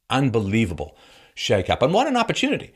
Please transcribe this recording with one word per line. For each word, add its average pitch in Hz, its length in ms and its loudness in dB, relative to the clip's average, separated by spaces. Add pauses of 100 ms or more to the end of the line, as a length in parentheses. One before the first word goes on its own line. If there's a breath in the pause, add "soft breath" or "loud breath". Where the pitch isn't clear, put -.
unbelievable 107 880 0 (380 loud breath)
shakeup. - 460 0
And 147 120 2
what 254 140 2
an 254 100 0
opportunity - 580 -2